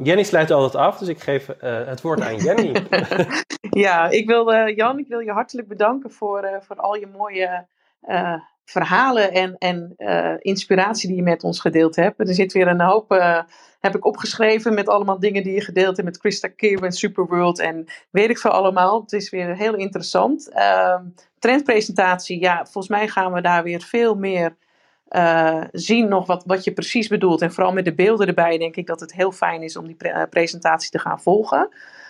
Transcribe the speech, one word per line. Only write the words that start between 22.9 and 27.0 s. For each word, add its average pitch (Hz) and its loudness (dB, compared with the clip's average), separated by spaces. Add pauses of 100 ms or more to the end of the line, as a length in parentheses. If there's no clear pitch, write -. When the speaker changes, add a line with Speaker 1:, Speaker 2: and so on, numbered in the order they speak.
Speaker 2:
gaan 185 0
we 175 -2
daar 170 2
weer 175 -6
veel 233 0
meer 185 -2 (560)
eh, 165 2 (100)
zien 214 0
nog 190 2
wat, 180 -2
wat 185 0
je 185 -2
precies 214 -2